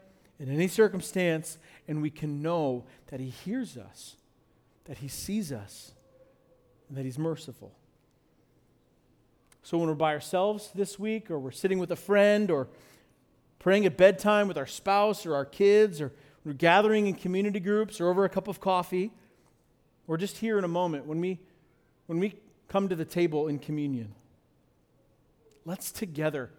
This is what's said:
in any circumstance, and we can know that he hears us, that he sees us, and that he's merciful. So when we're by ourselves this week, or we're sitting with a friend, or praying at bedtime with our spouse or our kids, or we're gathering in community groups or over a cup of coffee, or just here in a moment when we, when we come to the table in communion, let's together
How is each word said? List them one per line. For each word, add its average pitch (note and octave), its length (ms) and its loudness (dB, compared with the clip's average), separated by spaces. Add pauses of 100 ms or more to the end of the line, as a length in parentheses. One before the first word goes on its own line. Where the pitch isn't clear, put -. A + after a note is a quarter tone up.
(400)
in C3+ 100 -8
any D#3 160 2
circumstance, F3+ 920 0 (280)
and D3+ 160 -4
we D3+ 80 -2
can D3 320 -8
know D3+ 420 -2 (240)
that C3 120 -10
he C3 80 -8
hears F#3 480 -8
us, - 400 -20 (720)
that D3 120 -14
he C#3 80 -12
sees F#3+ 460 -6
us, - 400 -14 (960)
and C3+ 100 -12
that C3+ 60 -6
he's C3 140 -8
merciful. D#3 540 -8 (1900)
So - 160 -4
when E3 100 0
we're D#3 60 0
by D#3 200 0
ourselves G3+ 600 -2
this F#3+ 240 -4
week, A3 320 -4
or D#3 80 -4
we're C3 120 -8
sitting F#3+ 280 0
with F3+ 140 -2
a D#3+ 40 -6
friend, G#3 540 4
or C3+ 180 0 (920)
praying G3+ 260 4
at D#3 120 0
bedtime G3+ 520 6
with E3 100 -4
our C3+ 80 -4
spouse G3+ 600 0
or D#3 80 -2
our C#3 100 0
kids, G3+ 560 4
or C#3 120 -6 (320)
we're D3+ 80 -6
gathering G#3 540 4
in F#3 80 0
community G3 460 -2
groups G#3 400 -2
or E3+ 80 2
over F#3 160 4
a F#3 40 4
cup F#3+ 200 -4
of F#3 120 -8
coffee, F#3 520 -2 (960)
or D#3+ 80 -2
just G3 220 -6
here G#3+ 200 0
in F#3+ 60 0
a F3 40 0
moment E3+ 380 -2
when D#3 140 -4
we, F3+ 200 -4 (680)
when E3 120 -4
we G3+ 160 -2 (340)
come G3 200 0
to F3 80 -2
the D#3+ 80 -4
table D#3+ 440 0
in D3 100 -4
communion, C#3 560 -6 (1500)
let's F3+ 260 -10
together D3+ 680 -6